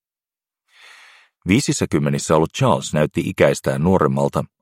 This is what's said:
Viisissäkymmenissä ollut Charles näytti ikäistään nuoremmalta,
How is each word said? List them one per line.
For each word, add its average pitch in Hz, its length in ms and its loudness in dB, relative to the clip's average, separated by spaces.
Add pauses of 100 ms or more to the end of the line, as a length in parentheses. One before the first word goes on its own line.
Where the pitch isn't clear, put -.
(1500)
Viisissäkymmenissä 82 880 0
ollut 80 220 2
Charles 90 360 -2
näytti 76 320 -2
ikäistään 73 580 0
nuoremmalta, 73 600 0 (180)